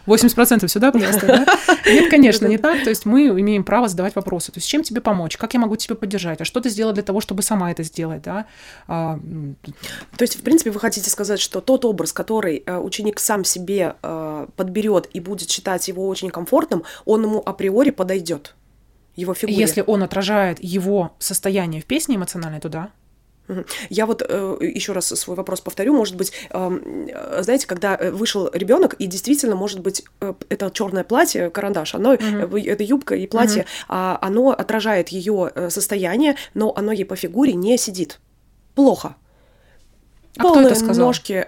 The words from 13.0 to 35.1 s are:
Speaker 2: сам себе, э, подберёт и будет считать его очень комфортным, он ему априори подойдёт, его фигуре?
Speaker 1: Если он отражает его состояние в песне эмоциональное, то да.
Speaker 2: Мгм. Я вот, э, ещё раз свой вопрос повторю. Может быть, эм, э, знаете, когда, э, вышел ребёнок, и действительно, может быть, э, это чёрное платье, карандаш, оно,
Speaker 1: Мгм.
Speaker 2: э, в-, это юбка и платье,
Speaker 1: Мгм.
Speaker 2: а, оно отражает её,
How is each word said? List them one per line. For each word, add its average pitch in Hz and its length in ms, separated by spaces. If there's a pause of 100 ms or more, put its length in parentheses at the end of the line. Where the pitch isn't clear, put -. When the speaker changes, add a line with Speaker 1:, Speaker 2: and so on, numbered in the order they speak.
Speaker 2:
сам 208 240
себе, 180 600
э, 156 520
подберёт 190 600
и 196 40
будет 180 300
считать - 380
его 190 200
очень 190 220
комфортным, 175 540 (220)
он 220 180
ему 214 200
априори 196 480
подойдёт, 185 640 (640)
его 180 180
фигуре? 202 240
Speaker 1:
Если 202 300
он 202 160
отражает 190 600
его 185 560
состояние 185 640
в - 40
песне 277 320
эмоциональное, 165 420
то 165 100
да. 160 200 (580)
Speaker 2:
Мгм. 185 180 (260)
Я 196 160
вот, 226 200
э, 190 300 (180)
ещё 196 180
раз 180 140
свой - 280
вопрос 185 260
повторю. 196 320
Может 208 220
быть, 185 160 (180)
эм, 180 320 (260)
э, - 360
знаете, 254 240
когда, 190 280
э, 180 160
вышел 196 420
ребёнок, 214 420
и 196 120
действительно, 226 480
может 196 260
быть, 190 220 (180)
э, 196 120 (160)
это 185 220
чёрное 190 320
платье, 226 480
карандаш, 196 440
оно, 220 180
Speaker 1:
Мгм. 214 280
Speaker 2:
э, 202 60
в-, 190 100 (100)
это 208 160
юбка 226 320
и 190 120
платье, 220 360
Speaker 1:
Мгм. - 60 (200)
Speaker 2:
а, 185 320
оно 220 280
отражает 214 600
её, 185 460